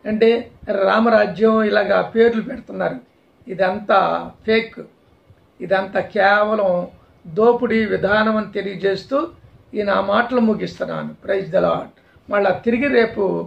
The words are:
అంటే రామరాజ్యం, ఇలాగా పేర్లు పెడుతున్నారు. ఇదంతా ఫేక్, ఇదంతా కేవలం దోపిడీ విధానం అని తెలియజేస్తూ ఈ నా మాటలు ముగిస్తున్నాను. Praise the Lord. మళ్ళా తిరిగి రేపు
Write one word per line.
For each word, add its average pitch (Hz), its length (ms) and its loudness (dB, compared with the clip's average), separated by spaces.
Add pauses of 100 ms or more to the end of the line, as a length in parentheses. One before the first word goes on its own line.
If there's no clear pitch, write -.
(100)
అంటే 220 200 4 (560)
రామరాజ్యం, 214 680 4 (160)
ఇలాగా 196 300 2 (140)
పేర్లు 226 340 4
పెడుతున్నారు. 190 500 -6 (540)
ఇదంతా 196 480 0 (460)
ఫేక్, 220 340 -2 (840)
ఇదంతా 190 340 -2 (160)
కేవలం 208 540 2 (680)
దోపిడీ 233 420 2 (140)
విధానం 214 460 0
అని 202 160 -10
తెలియజేస్తూ 196 600 -4 (580)
ఈ 208 140 -2
నా 190 40 0 (180)
మాటలు 240 360 0
ముగిస్తున్నాను. 165 640 -6 (140)
Praise 95 300 -4
the 87 120 4
Lord. - 260 -4 (400)
మళ్ళా 202 180 2 (140)
తిరిగి 240 320 0
రేపు 220 280 2 (220)